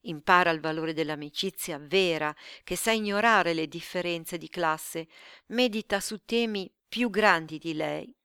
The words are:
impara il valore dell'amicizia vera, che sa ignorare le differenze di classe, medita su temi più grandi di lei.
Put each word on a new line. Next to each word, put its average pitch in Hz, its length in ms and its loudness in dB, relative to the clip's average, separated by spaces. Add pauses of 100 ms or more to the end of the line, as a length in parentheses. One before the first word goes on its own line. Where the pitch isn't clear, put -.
impara 180 480 4
il 156 100 -2
valore 160 320 -2
dell'amicizia 151 840 -4
vera, 156 560 2 (300)
che 180 140 -4
sa 226 140 0
ignorare 208 640 4
le 160 140 -2
differenze 170 720 -6
di 160 100 -10
classe, 165 640 -4 (380)
medita 220 520 0
su - 240 -8
temi 220 480 -2 (160)
più 240 220 -2
grandi 170 480 2
di 160 160 -6
lei. 156 520 -6